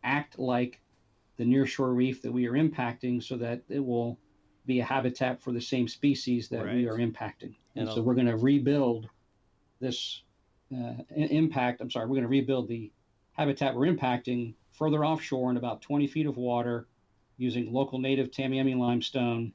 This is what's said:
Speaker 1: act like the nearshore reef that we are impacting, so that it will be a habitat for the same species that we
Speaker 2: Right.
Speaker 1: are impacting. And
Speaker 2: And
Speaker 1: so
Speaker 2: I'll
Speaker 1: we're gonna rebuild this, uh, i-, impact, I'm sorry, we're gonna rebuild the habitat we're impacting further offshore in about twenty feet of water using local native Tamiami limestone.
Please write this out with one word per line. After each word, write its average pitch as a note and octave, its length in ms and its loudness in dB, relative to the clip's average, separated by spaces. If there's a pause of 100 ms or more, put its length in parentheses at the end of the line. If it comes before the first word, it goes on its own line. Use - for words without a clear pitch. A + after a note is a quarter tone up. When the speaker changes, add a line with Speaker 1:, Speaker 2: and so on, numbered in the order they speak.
Speaker 1:
act C#3+ 340 -2
like B2 420 0 (580)
the A#2+ 60 -2
nearshore C3 520 4
reef B2+ 260 2
that A#2+ 100 -6
we B2 160 2
are A#2 60 -2
impacting, B2+ 680 0
so C3 160 -6
that A#2+ 300 -4
it C#3 160 -4
will A#2+ 340 0 (500)
be B2+ 120 2
a A#2 60 0
habitat B2+ 560 -2
for C3 100 -6
the A#2+ 100 -2
same B2 260 0
species B2+ 640 0
that A2+ 140 -4
we A#2+ 220 2
Speaker 2:
Right. - 20 0
Speaker 1:
are A2 100 -2
impacting. A2+ 580 -4 (200)
And A2 120 -2
Speaker 2:
And - 20 -4
Speaker 1:
so A2 60 -4
Speaker 2:
I'll A2+ 80 0
Speaker 1:
we're B2 120 4
gonna A#2+ 220 4
rebuild B2+ 720 4 (680)
this, - 420 -6 (500)
uh, B2 220 -6 (180)
i-, - 40 -20
impact, D3 680 0
I'm B2 100 -8
sorry, A#2 160 -4
we're C3 80 0
gonna B2 120 0
rebuild B2+ 400 2
the A2+ 240 -8 (420)
habitat C#3 420 0
we're D3+ 180 2
impacting B2 600 -2 (180)
further D3+ 340 0
offshore C#3 460 0
in B2 60 0
about A#2+ 240 -4
twenty C#3+ 260 0
feet D3+ 180 -2
of C3+ 120 -2
water A#2+ 500 0 (500)
using A#2+ 340 -2
local C3 280 0
native C3+ 320 0
Tamiami C3 460 0
limestone. A#2+ 760 0